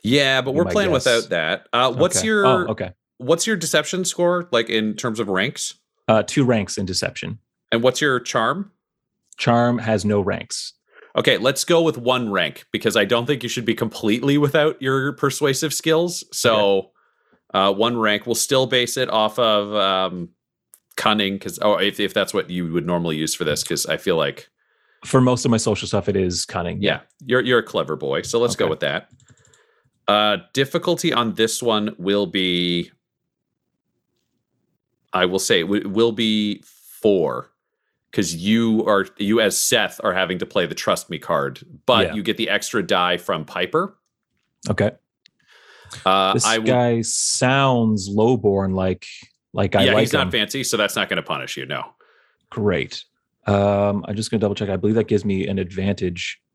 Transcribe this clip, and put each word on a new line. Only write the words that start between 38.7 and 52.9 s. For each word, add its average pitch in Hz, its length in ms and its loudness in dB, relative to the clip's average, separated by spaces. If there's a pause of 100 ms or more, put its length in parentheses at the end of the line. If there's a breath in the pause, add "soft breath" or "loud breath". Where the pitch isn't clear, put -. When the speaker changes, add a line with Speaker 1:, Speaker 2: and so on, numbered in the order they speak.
Speaker 1:
are, 98 180 2 (140)
you 107 200 2
as 101 180 2
Seth - 460 0
are 101 100 2
having 92 260 0
to 92 60 -4
play 90 200 0
the 82 100 -8
trust - 340 -2
me 82 100 -8
card, 69 420 -4 (240)
but 113 220 4
Speaker 2:
Yeah. - 80 -6
Speaker 1:
you 107 80 -6
get 107 120 -2
the 104 140 -4
extra 104 360 -2
die 90 320 2
from 85 280 -4
Piper. 151 500 -4 (760)
Speaker 2:
Okay. 104 220 0 (1120 loud breath)
Speaker 1:
Uh, 95 280 4
Speaker 2:
This 117 120 0
Speaker 1:
I 113 120 2
will 110 80 -2
Speaker 2:
guy 120 360 2
sounds 120 1080 0
lowborn, 101 640 2
like, 92 320 -2 (480)
like 101 220 -2
I 98 100 6
Speaker 1:
Yeah, 120 80 4
Speaker 2:
like 110 80 4
Speaker 1:
he's 113 120 2
not 143 140 2
Speaker 2:
him. 90 40 -4
Speaker 1:
fancy, 127 340 -2
so - 100 -2
that's 104 220 0
not 98 100 -2
gonna 90 160 -2
punish 67 320 -6
you, 67 120 -8
no. 67 180 -6 (640 soft breath)
Speaker 2:
Great. 95 560 -2 (400)